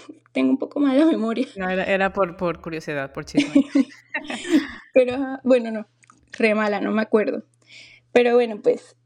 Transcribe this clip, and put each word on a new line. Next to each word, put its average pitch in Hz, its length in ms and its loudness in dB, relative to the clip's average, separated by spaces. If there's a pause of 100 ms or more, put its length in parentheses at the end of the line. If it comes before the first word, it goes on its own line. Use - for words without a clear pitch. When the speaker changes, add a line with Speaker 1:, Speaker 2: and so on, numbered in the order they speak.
(120)
Speaker 1:
<laughs> - 200 -20
tengo 262 180 0
un 269 80 2
poco 294 220 -6
mala 285 260 2
memoria. 226 400 -2 (100)
Speaker 2:
No, 185 140 -6
era, 185 140 -2
era 190 280 0
por, 180 240 -2
por 170 240 -6
curiosidad, 156 520 -8
por 156 120 -12
chisme. 285 300 -2
Speaker 1:
<laughs> - 1400 -2
Pero, 247 200 6
ajá, 262 300 -6
bueno, 240 260 2
no, 220 160 -8 (460)
re 220 220 0
mala, 208 260 -2
no 208 100 -2
me 214 120 0
acuerdo. - 420 -2 (680)
Pero 240 220 4
bueno, 226 260 0
pues, - 460 -2